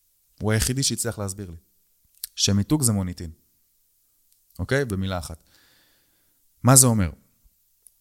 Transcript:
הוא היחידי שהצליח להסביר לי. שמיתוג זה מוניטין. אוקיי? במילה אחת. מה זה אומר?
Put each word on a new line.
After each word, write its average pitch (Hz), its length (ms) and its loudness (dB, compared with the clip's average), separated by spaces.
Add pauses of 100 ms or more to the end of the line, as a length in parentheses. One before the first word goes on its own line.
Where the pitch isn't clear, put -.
(420)
הוא 107 100 -2
היחידי 127 320 0
שהצליח 110 360 -4
להסביר 98 320 -10
לי. 82 60 -16 (800)
שמיתוג 101 480 2
זה 117 100 4
מוניטין. 90 380 -4 (1300)
אוקיי? 131 260 -2
במילה 95 320 -4
אחת. - 260 -12 (1200)
מה 127 120 8
זה 131 120 8
אומר? 101 240 2 (880)